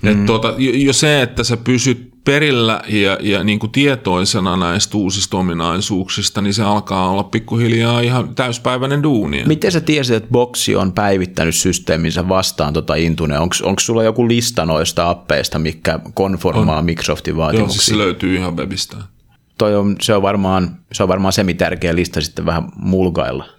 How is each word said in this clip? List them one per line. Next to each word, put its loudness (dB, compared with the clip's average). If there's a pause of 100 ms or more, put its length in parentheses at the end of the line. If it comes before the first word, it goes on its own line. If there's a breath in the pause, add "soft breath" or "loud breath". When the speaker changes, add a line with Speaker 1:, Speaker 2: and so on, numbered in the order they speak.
Speaker 1:
Mm. 2
Speaker 2:
Et 4
tuota, 2
jo, 2
jo 2
se, 4
että -2
sä 0
pysyt 0 (140)
perillä 2
ja, 2
ja 0
niinku 0
tietoisena 0
näistä -2
uusista -2
ominaisuuksista, -2
niin 0
se 0
alkaa 0
olla 0
pikkuhiljaa 0
ihan -2
täyspäiväinen -2
duuni. 0
Speaker 1:
Miten 2
sä 0
tiesit, 0
että -4
Boxi 0
on 0
päivittänyt 0
systeeminsä 0
vastaan 0
tota 0
Intune? 0
Onks, 0
onks 0
sulla 0
joku 2
lista 0
noista 0
appeista, -2
mitkä -2 (140)
konformaa 0
Speaker 2:
On. 0
Speaker 1:
Microsoftin -2
Speaker 2:
Joo, -2
Speaker 1:
vaatimuksiin? 2
Speaker 2:
siis 2
se 0
löytyy 0
ihan -4
webistä. -8 (600)
Speaker 1:
Toi 2
on, 2
se 2
on 4
varmaan, 0 (160)
se 0
on 0
varmaan 2
se, 2
mitä 0
tärkeä -2
lista 0
sitten -6
vähän 0 (120)
mulkailla. 0 (140)